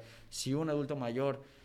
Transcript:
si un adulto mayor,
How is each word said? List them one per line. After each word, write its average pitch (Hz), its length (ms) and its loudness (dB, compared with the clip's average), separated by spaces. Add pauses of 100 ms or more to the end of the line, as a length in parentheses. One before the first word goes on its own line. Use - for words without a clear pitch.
(280)
si - 260 -2
un 160 140 2
adulto 147 280 2
mayor, 131 440 0 (240)